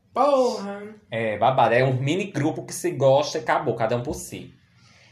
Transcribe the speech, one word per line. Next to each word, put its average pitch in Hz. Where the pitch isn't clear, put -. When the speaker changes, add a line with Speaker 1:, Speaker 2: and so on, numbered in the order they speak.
Speaker 1:
Porra! 220
Speaker 2:
É, 110
babado. 117
É 127
um 135
mini 147
grupo 156
que -
se 175
gosta 139
e 156
acabou, 147
cada 117
um 123
por 156
si. -